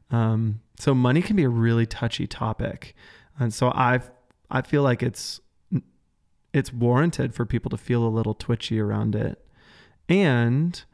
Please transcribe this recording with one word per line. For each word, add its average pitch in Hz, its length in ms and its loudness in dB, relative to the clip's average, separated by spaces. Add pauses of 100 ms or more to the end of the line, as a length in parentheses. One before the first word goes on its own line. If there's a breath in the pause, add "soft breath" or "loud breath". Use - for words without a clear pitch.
(120 loud breath)
Um, 113 500 0 (180)
so 139 160 2
money 127 260 2
can 202 160 0
be 180 80 4
a 131 60 2
really 117 340 2
touchy 117 420 -4
topic. - 680 -8 (440 loud breath)
And 117 140 0
so 123 220 0
I've, 127 360 2 (400)
I 127 120 -2
feel 143 200 0
like 123 200 2
it's, - 380 -6 (1120)
it's 139 180 -2
warranted 123 640 0
for 120 100 -4
people 113 240 -2
to - 80 -6
feel 120 300 0
a - 20 2
little 110 240 0
twitchy - 480 -2
around 104 340 0
it. - 300 -4 (640 soft breath)
And 147 760 2 (120)